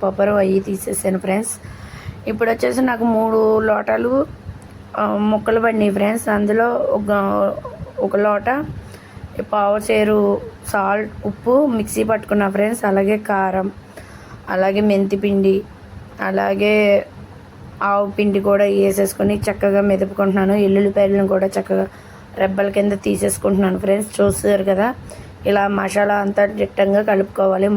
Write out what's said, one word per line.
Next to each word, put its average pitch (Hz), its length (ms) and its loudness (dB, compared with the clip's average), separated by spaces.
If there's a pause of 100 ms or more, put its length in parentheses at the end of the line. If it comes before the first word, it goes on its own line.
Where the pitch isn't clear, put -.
పొపరు 196 280 0 (120)
అవి 190 160 2
తీసేసాను 190 680 -4
ఫ్రెండ్స్. 196 320 -2 (720)
ఇప్పుడు 220 240 -2
వచ్చేసి 247 300 0
నాకు 240 220 0 (140)
మూడు 220 420 2
లోటాలు, 220 680 0 (720)
ఆ, 208 60 -2 (300)
ముక్కలు 220 260 0
పడినాయి 220 400 2
ఫ్రెండ్స్. 220 380 0
అందులో 214 320 2 (300)
ఒక, 208 120 -2 (880)
ఒక 196 160 -2
లోట 208 340 0 (1040)
పావు 208 240 2 (140)
చేరు 214 500 2 (300)
సాల్ట్, 208 400 -2 (140)
ఉప్పు 247 400 2 (120)
మిక్సీ 220 260 -2
పట్టుకున్నా 208 460 0
ఫ్రెండ్స్. 208 360 -2
అలాగే 196 320 2
కారం, 190 540 -2 (840)
అలాగే 196 280 2
మెంతి 196 420 2
పిండి, 196 380 2 (680)
అలాగే 196 800 2 (760)
ఆవు 202 220 2 (100)
పిండి 208 320 2
కూడా 202 160 4
వేసేసుకొని 196 720 2 (100)
చక్కగా 202 440 0
మెదుపుకుంటున్నాను. 196 640 2
ఎల్లుల్లిపాయలను 196 800 2
కూడా 190 220 2
చక్కగా 190 300 0 (560)
రెబ్బల 190 280 0
కింద 202 240 2 (120)
తీసేసుకుంటున్నాను 196 760 0
ఫ్రెండ్స్. 202 380 0
చూస్తారు 202 500 2
కదా, 196 160 2 (600)
ఇలా 202 180 2
మసాలా 202 480 0 (100)
అంతా 202 200 2
దిట్టంగా 202 640 0
కలుపుకోవాలి. 196 680 2